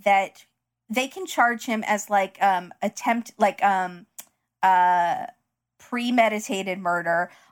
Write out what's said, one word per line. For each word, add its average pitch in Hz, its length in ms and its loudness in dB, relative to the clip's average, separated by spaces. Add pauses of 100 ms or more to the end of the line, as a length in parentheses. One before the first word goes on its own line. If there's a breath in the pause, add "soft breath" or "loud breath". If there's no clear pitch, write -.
that 196 400 0 (440)
they 247 200 -2
can 381 160 -12
charge 240 400 0
him 220 200 -4
as, 202 240 -2
like, 196 320 0
um, 185 400 0
attempt, 226 560 -4
like, 202 240 0
um, 185 440 -2 (580)
uh, 180 640 2 (520)
premeditated 214 1000 -2
murder 175 500 0 (220 soft breath)